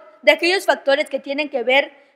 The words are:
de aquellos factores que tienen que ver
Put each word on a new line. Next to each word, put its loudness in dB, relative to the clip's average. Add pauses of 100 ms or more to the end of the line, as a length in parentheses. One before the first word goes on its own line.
(220)
de 4
aquellos 0
factores 0
que -6
tienen -6
que -6
ver -2